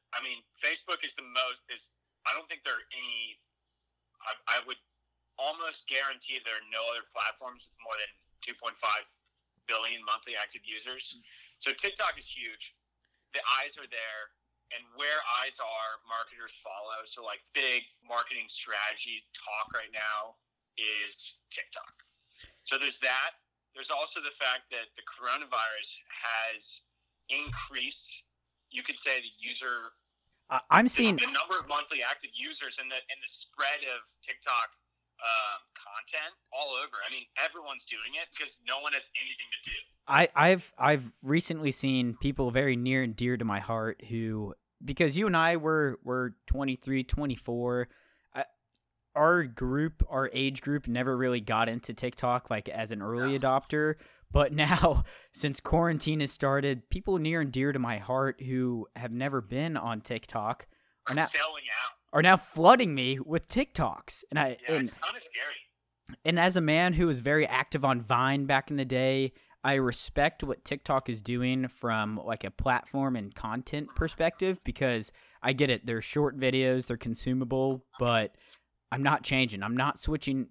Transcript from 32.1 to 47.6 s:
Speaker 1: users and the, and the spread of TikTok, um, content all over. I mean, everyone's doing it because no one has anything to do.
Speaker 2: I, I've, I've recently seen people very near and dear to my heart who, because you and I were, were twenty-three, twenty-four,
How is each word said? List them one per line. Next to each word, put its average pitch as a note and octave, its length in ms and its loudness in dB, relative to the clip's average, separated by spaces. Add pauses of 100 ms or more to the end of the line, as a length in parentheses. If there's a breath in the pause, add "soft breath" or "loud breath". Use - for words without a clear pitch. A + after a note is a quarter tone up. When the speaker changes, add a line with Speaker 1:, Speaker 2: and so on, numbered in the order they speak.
Speaker 1:
users B3 480 -10
and C3 80 -12
the, C3 80 -6
and C3+ 240 -12
the C3+ 80 -12
spread C#3+ 640 -4
of A#2 80 -10 (240)
TikTok, B2 480 -2 (460)
um, A2 400 0 (160)
content D3+ 560 -10 (180)
all C#3 200 -6
over. C3 260 -6 (100)
I A#2 60 -8
mean, C3 140 -10 (180)
everyone's D#3 400 -8
doing B2 360 -10
it E3 140 -10
because D3 320 -10
no C3 140 -2
one D3 140 -4
has C3+ 160 -6 (100)
anything - 260 -10 (160)
to - 80 -12
do. - 60 -6 (320)
Speaker 2:
I, D3 260 8
I've, E3+ 440 6
I've C3 340 4 (100)
recently D#3 500 2
seen B2+ 480 2
people C3+ 300 2
very C3 240 4
near C3 280 2
and A2+ 120 -2
dear B2 220 2
to A2+ 80 -2
my G2+ 160 0
heart A2 480 -2
who, A2 460 -4 (280)
because C#3+ 360 2
you G#3+ 80 4
and F3+ 100 4
I E3 200 6
were, D3+ 460 2
were B2 340 -2 (100)
twenty-three, C3+ 580 0
twenty-four, B2 840 -2 (460 soft breath)